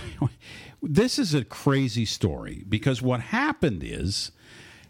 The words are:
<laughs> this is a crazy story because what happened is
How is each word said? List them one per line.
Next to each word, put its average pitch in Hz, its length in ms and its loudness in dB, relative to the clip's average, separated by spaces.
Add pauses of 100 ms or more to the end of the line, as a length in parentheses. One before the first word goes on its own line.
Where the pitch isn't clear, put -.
(220)
<laughs> - 640 -6
this 214 360 4
is 180 160 2
a 131 100 2
crazy 131 600 2
story 65 640 -2
because 117 340 2
what 123 180 2
happened 185 640 0
is 64 480 -4 (580)